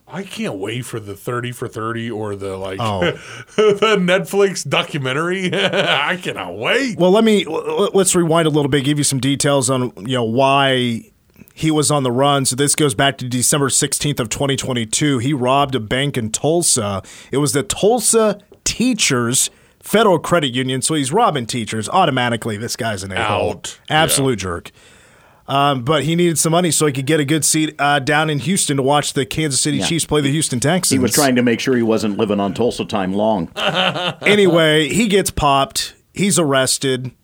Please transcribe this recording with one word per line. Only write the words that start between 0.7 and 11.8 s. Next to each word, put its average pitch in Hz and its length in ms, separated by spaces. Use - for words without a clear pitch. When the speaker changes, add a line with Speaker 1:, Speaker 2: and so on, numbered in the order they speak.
Speaker 1:
for 120 120
the 101 160
thirty 123 380
for 120 160
thirty 113 420
or 107 240
the, 98 220
like, 95 240
Speaker 2:
Oh. 104 200
Speaker 1:
<laughs> - 560
the 208 440
Netflix 190 680
documentary. 165 840
<laughs> - 20
I 175 600
cannot 104 420
wait. 202 400
Speaker 2:
Well, 180 140
let 220 100
me, 214 240
l-, 156 380
l-, 170 100
let's 185 220
rewind 165 320
a - 20
little 143 200
bit, 139 140
give 147 140
you 143 60
some 139 160
details 135 500
on, 127 280
you 120 180
know, 120 80
why 131 880
he 156 180
was 151 180